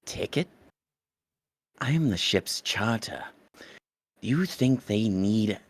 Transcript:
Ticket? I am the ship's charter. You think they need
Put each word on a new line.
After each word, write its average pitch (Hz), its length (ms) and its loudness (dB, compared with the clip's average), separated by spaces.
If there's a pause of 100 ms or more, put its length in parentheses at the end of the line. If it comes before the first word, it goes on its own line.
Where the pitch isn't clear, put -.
Ticket? - 440 -4 (1300)
I 127 120 -2
am 160 180 4
the 95 60 2
ship's - 440 0
charter. - 640 -2 (960)
You 139 260 0
think 131 400 2
they 107 220 2
need 104 600 2